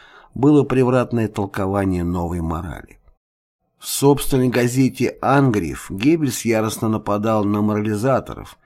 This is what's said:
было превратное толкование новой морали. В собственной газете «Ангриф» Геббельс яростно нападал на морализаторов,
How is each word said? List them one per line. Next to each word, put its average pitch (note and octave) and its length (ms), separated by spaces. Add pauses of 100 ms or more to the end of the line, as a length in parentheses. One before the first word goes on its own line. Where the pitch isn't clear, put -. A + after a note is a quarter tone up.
(340)
было C#3+ 300
превратное B2 640
толкование G2 760
новой F2 340
морали. E2 600 (760)
В - 120
собственной C3+ 580
газете B2 720
«Ангриф» A2+ 720
Геббельс C3 540
яростно A2 420
нападал G#2+ 560
на G#2 180
морализаторов, G#2+ 1040